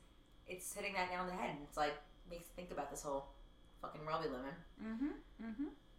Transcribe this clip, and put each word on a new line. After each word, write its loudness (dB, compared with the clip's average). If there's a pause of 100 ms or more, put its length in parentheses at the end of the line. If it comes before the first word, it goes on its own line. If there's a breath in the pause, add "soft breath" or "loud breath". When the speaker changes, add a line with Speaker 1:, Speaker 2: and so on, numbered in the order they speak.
(480)
Speaker 1:
it's -4
hitting 2
that 6
nail 4
on 4
the 2
head, 4
and -2
it's -4
like, 8 (340)
makes -4
you -14
think -6
about 0
this -2
whole 2 (540)
fucking -4
world 4
we 4
live 2
in. -6
Speaker 2:
Mm-hmm, 0
mm-hmm. 0 (360)